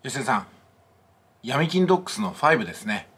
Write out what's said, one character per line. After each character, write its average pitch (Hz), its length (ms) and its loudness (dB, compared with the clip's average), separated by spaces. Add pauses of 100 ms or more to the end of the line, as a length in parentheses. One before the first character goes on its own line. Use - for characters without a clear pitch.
吉 135 180 -8
田 139 40 -4
さ 107 140 0
ん、 98 100 -6 (960)
闇 139 240 0
金 180 180 2
ド 185 120 4
ッ 185 60 -4
ク - 60 -12
ス - 120 -6
の 95 100 -2
フ - 100 -10
ァ 156 140 6
イ - 20 0
ブ 113 60 -2
で 87 100 -8
す - 120 -14
ね。 104 320 -6